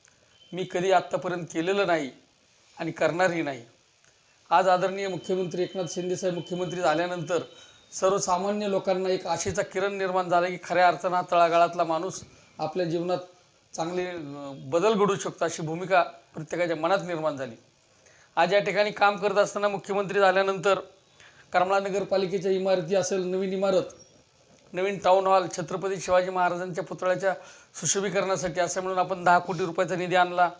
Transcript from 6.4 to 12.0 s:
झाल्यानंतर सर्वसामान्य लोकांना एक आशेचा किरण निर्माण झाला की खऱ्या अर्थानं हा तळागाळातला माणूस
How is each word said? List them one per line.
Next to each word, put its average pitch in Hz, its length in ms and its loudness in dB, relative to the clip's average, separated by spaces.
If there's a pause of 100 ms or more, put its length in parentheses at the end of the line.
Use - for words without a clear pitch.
झाल्यानंतर 170 580 0 (600)
सर्वसामान्य 196 720 0
लोकांना 185 400 0
एक 185 180 -2
आशेचा 175 340 -2
किरण 196 360 -2
निर्माण 185 320 0
झाला 175 180 4
की 180 160 -6
खऱ्या 180 240 4
अर्थानं 175 280 0
हा 180 60 0 (100)
तळागाळातला 170 520 4
माणूस 165 380 -4 (380)